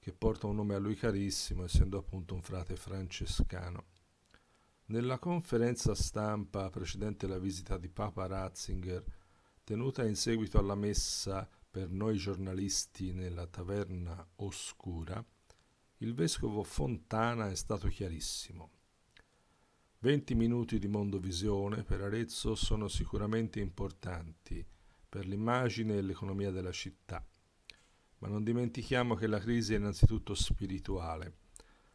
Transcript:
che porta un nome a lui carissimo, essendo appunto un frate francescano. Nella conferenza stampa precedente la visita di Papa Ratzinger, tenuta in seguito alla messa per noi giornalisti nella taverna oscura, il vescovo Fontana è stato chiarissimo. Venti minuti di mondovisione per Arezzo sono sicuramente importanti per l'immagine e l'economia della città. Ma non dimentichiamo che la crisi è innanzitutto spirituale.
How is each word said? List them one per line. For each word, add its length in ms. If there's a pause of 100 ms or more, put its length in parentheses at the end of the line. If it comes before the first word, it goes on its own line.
che 100
porta 360
un 80
nome 180
a 40
lui 180
carissimo, 640
essendo 340
appunto 380
un 80
frate 320
francescano. 1080 (1000)
Nella 340
conferenza 760
stampa 760
precedente 580
la 100
visita 400
di 100
Papa 380
Ratzinger, 800 (580)
tenuta 420
in 120
seguito 420
alla 160
messa 760 (220)
per 180
noi 280
giornalisti 960
nella 340
taverna 880
oscura, 880 (760)
il 160
vescovo 500
Fontana 840
è 60
stato 320
chiarissimo. 840 (1300)
Venti 340
minuti 460
di 80
mondovisione 960
per 160
Arezzo 560
sono 320
sicuramente 720
importanti 1080 (420)
per 180
l'immagine 720
e 40
l'economia 480
della 220
città. 520 (1000)
Ma 60
non 160
dimentichiamo 720
che 100
la 140
crisi 340
è 40
innanzitutto 560
spirituale. 1040 (560)